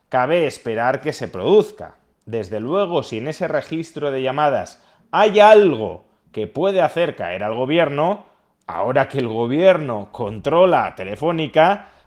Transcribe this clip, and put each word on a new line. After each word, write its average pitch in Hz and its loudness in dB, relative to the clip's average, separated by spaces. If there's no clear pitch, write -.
cabe 147 0
esperar 120 -4
que 147 -6
se 113 -10
produzca? 110 0
Desde 107 -8
luego, 170 -4
si 113 -8
en 127 -8
ese 160 -6
registro 151 -6
de 131 -6
llamadas 131 -2
hay 202 4
algo 175 6
que 107 -6
puede 185 -2
hacer 156 -2
caer 92 -8
al 107 -4
gobierno, 151 -2
ahora 120 -2
que 139 -6
el 123 -2
gobierno 127 0
controla 123 0
Telefónica, 156 0